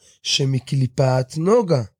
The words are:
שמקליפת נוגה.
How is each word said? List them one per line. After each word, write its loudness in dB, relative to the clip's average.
שמקליפת 0
נוגה. 2